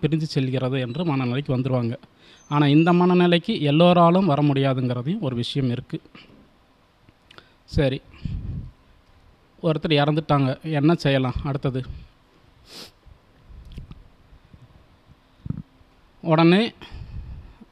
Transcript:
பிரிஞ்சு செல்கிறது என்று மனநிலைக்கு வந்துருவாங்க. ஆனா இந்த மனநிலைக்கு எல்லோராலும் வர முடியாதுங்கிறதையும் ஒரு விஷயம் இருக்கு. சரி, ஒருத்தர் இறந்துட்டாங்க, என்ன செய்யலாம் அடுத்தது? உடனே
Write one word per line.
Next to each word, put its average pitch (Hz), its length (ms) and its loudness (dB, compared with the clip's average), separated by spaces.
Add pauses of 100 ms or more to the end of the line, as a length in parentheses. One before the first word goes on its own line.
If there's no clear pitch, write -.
பிரிஞ்சு 156 320 -2
செல்கிறது 131 460 -2
என்று 127 240 -6
மனநிலைக்கு 135 500 -2
வந்துருவாங்க. 123 420 -2 (540)
ஆனா 147 160 2
இந்த 160 260 4
மனநிலைக்கு 175 680 2
எல்லோராலும் 170 720 4
வர 143 100 0
முடியாதுங்கிறதையும் 135 840 0
ஒரு 123 80 -4
விஷயம் 123 380 -4
இருக்கு. 135 260 -10 (1700)
சரி, 139 280 0 (1600)
ஒருத்தர் 156 400 0
இறந்துட்டாங்க, 147 480 0 (300)
என்ன 156 140 4
செய்யலாம் 131 500 -2
அடுத்தது? 135 380 -6 (4000)
உடனே 165 400 4 (1080)